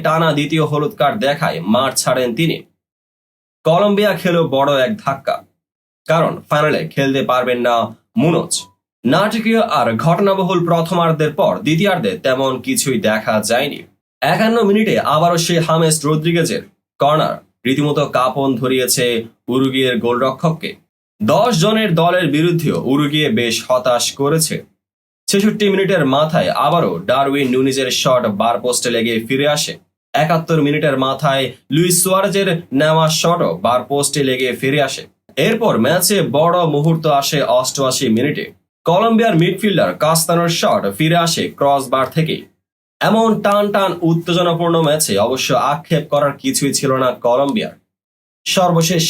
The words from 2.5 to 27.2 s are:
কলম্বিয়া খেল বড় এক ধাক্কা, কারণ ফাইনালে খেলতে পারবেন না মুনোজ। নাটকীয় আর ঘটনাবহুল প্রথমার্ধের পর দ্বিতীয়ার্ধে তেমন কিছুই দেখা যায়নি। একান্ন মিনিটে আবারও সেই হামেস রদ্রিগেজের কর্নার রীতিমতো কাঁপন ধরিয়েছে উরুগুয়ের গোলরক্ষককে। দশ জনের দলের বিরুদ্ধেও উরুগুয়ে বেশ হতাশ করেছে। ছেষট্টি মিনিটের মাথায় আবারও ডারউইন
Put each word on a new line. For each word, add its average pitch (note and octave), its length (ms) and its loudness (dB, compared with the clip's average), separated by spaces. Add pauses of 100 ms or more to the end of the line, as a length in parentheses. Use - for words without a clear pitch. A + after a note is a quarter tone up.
কলম্বিয়া G3+ 560 2
খেল F3 160 0 (180)
বড় C#3 160 2 (160)
এক A2 60 -2 (120)
ধাক্কা, - 320 -4 (720)
কারণ D#3+ 260 0 (160)
ফাইনালে D3 320 0 (140)
খেলতে C#3 260 0 (100)
পারবেন B2+ 360 0
না A#2+ 80 2 (460)
মুনোজ। D#3+ 320 0 (520)
নাটকীয় G#3+ 580 2 (160)
আর A#2 100 0 (160)
ঘটনাবহুল F#3 640 2
প্রথমার্ধের E3 720 0
পর - 120 2 (140)
দ্বিতীয়ার্ধে D#3+ 460 0 (120)
তেমন C3 280 0 (140)
কিছুই C3 320 -2 (100)
দেখা A2 260 -2 (160)
যায়নি। C3 300 -2 (420)
একান্ন A3 360 0 (100)
মিনিটে G3+ 260 2 (200)
আবারও E3+ 320 2
সেই E3+ 200 0
হামেস D#3+ 300 2 (100)
রদ্রিগেজের D#3 560 -2 (380)
কর্নার C#3+ 340 0 (320)
রীতিমতো C#3+ 360 0 (140)
কাঁপন C3 320 0 (120)
ধরিয়েছে B2+ 460 0 (460)
উরুগুয়ের C3 420 0 (100)
গোলরক্ষককে। C3 680 -2 (500)
দশ G#3+ 300 2 (120)
জনের A3 280 2 (100)
দলের F3 340 2
বিরুদ্ধেও D#3+ 440 0 (120)
উরুগুয়ে D3 380 0 (100)
বেশ A#2 160 -2 (120)
হতাশ B2 380 0 (160)
করেছে। D3+ 360 0 (720)
ছেষট্টি G#3 440 2
মিনিটের F#3+ 300 2 (120)
মাথায় D3 360 2 (160)
আবারও D3+ 260 2 (160)
ডারউইন C#3 420 2